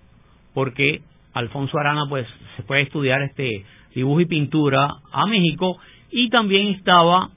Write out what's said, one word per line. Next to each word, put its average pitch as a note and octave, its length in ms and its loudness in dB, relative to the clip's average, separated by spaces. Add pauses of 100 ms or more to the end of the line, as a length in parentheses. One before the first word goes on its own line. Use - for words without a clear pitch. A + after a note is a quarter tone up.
(540)
porque C3+ 480 -2 (320)
Alfonso C3 440 -6
Arana, D3 320 -2
pues, C3 180 -6 (300)
se - 60 -12
fue C#3 160 -2
a - 20 0
estudiar, C#3 400 -2
este, B2 440 -6 (300)
dibujo C3+ 240 0
y F3 60 4
pintura D3 680 0 (180)
a C#3+ 120 0
México, F3+ 520 0 (340)
y A#3+ 180 -2
también G#3 400 2
estaba, F3+ 680 4